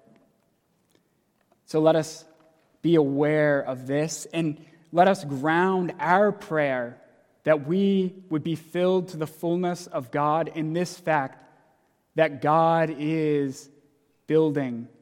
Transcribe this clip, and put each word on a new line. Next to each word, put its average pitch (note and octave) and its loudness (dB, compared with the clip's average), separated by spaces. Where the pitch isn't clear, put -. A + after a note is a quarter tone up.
So D#3 0
let D#3+ 6
us - -6
be E3 4
aware D3 2
of B2+ -6
this, D3 -4
and D#3+ -4
let F3+ 6
us F#3+ -2
ground E3 0
our F#3+ 2
prayer C#3 -4
that D3+ 2
we F#3+ 0
would D3+ -4
be E3 -4
filled F3+ -2
to E3 -12
the D3+ -4
fullness F3 -4
of C3+ -8
God D3+ 0
in D#3 -4
this F3 -4
fact D3 -2
that D3+ 2
God D#3+ 2
is D3 -2
building C#3+ 0